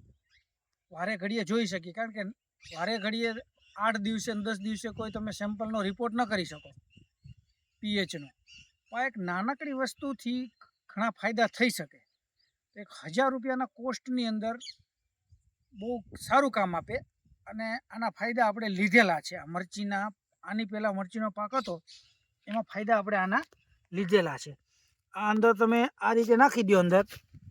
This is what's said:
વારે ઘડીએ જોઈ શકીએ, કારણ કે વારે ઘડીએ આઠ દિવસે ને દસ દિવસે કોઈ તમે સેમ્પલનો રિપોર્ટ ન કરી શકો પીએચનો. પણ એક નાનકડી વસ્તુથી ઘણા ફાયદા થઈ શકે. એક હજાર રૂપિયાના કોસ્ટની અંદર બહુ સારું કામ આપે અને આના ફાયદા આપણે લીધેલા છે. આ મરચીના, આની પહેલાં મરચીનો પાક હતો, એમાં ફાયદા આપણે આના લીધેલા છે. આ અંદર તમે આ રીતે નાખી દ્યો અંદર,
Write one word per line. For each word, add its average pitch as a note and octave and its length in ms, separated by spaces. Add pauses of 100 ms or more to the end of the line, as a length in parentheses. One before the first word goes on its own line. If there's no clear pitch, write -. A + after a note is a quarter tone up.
(920)
વારે F3+ 260
ઘડીએ G3+ 260
જોઈ G#3+ 220
શકીએ, F3 280
કારણ A3+ 180
કે G#3 100 (540)
વારે F3+ 220
ઘડીએ A3 320 (460)
આઠ A3 220
દિવસે A3 360
ને G#3 100
દસ G#3+ 160
દિવસે G#3+ 300
કોઈ A3 220
તમે A3 200
સેમ્પલનો G#3+ 500
રિપોર્ટ G3+ 340
ન B3 100
કરી G3 200
શકો D3 260 (1120)
પીએચનો. F#3 460 (600)
પણ B3 180
એક A3+ 100
નાનકડી G#3 540
વસ્તુથી C4 720 (480)
ઘણા A3 200
ફાયદા A3 380
થઈ A#3+ 220
શકે. - 300 (800)
એક G#3 100 (180)
હજાર A3+ 260
રૂપિયાના C4 340
કોસ્ટની B3+ 600
અંદર A3 300 (1200)
બહુ G#3+ 140 (380)
સારું C4+ 240
કામ F#3+ 240
આપે F#3+ 220 (500)
અને A3 200 (220)
આના A3+ 200
ફાયદા A#3 380
આપણે G#3+ 220
લીધેલા F#3+ 520
છે. - 140
આ D3+ 100
મરચીના, G3 640 (360)
આની G#3+ 220
પહેલાં G#3+ 300
મરચીનો G3+ 340
પાક G#3 260
હતો, F#3 280 (640)
એમાં G#3+ 160
ફાયદા G#3+ 340
આપણે G3+ 200
આના G3 260 (500)
લીધેલા F3 440
છે. D3 160 (600)
આ G#3 180
અંદર A3 220
તમે A3+ 260 (180)
આ G#3+ 160
રીતે A3+ 220
નાખી A#3+ 280
દ્યો G3 160
અંદર, F3+ 260 (460)